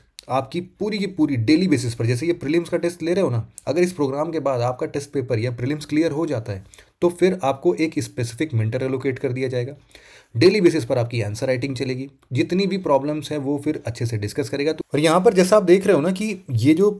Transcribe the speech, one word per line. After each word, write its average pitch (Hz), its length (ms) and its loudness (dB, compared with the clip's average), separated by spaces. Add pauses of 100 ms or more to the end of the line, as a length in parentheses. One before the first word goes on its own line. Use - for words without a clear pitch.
(280)
आपकी 131 320 -4
पूरी 208 380 -6
की 196 100 -2
पूरी 147 300 0
डेली 156 300 4
बेसिस 120 260 0
पर, 113 120 -2
जैसे 123 200 -2
ये 170 80 0
प्रीलिम्स 165 340 -2
का 170 100 -2
टेस्ट 170 240 -4
ले 170 120 -2
रहे 190 100 2
हो 135 60 0
ना, 113 160 -2 (200)
अगर 160 160 0
इस 185 100 2
प्रोग्राम 147 400 -2
के 160 80 -2
बाद 131 200 0
आपका 123 260 -2
टेस्ट - 240 -8
पेपर 120 280 -2
या 120 140 -2
प्रीलिम्स 135 340 -4
क्लियर 156 260 0
हो 160 140 -2
जाता 113 260 -4
है 95 120 -10 (380)
तो 175 80 4
फिर 185 340 0
आपको 139 320 0
एक 160 220 -2
स्पेसिफिक 127 560 -6
मेंटर 113 280 -2
एलोकेट 131 360 -4
कर 127 140 -4
दिया 127 160 -4
जाएगा। 127 260 -4 (600)
डेली 190 260 6
बेसिस 160 240 4
पर 127 140 0
आपकी 117 240 -2
आंसर 104 240 -4
राइटिंग 131 300 -2
चलेगी, 131 320 -6 (240)
जितनी 175 340 0
भी 190 120 -2
प्रॉब्लम्स 151 540 0
हैं 151 60 -4
वो 139 200 -2
फिर 156 280 -4
अच्छे 117 200 -4
से 117 120 -4
डिस्कस 104 300 -4
करेगा। 143 240 -2
तो, - 120 -8 (100)
और 143 60 2
यहाँ 160 200 4
पर 185 140 4
जैसा 185 220 6
आप 208 60 6
देख 185 240 4
रहे 190 100 6
हो 143 60 2
ना 185 100 0
कि 208 240 -4 (160)
ये 123 220 4
जो 196 260 4